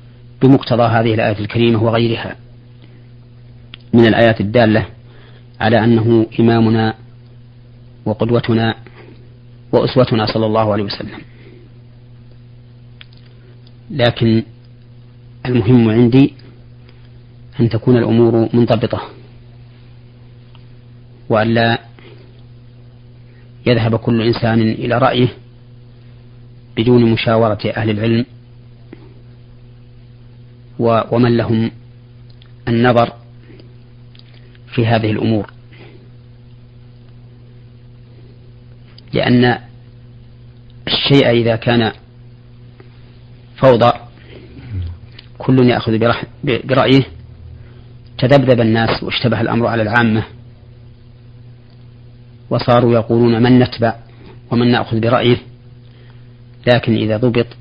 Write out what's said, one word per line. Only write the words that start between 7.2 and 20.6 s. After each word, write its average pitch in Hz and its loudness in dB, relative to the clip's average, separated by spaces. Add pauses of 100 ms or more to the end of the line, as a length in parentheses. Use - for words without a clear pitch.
وقدوتنا 113 -2 (960)
وأسوتنا 120 0
صلى 110 -2
الله 110 0
عليه 104 -4
وسلم. - -12 (2750)
لكن 117 0 (1000)
المهم 120 2
عندي 120 2 (1300)
أن 117 2
تكون 120 0
الأمور 113 2
منضبطة، 117 -2 (2250)